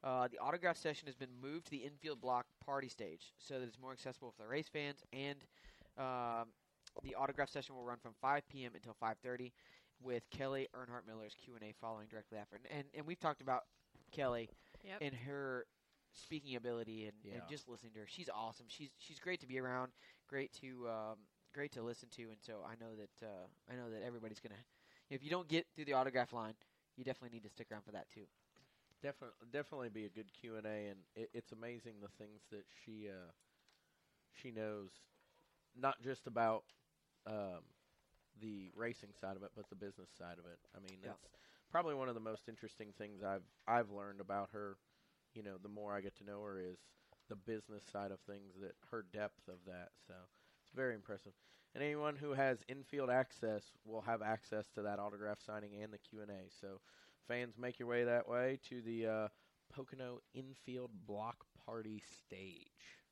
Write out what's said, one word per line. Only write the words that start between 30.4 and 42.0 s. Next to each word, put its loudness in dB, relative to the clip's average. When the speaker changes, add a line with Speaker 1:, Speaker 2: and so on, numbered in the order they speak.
Speaker 3:
and -4
A, 0
and -8
it, -4
it's -4
amazing -8
the -8
things -14
that -8
she, -6
uh, -8
she -8
knows, 0
not 4
just -2
about, 6
um, -2
the -6
racing -2
side -2
of -8
it, -8
but -10
the -10
business -8
side -8
of -14
it. -14
I -14
mean, -12
Speaker 1:
Yeah. -6
Speaker 3:
it's -14
probably 6
one 2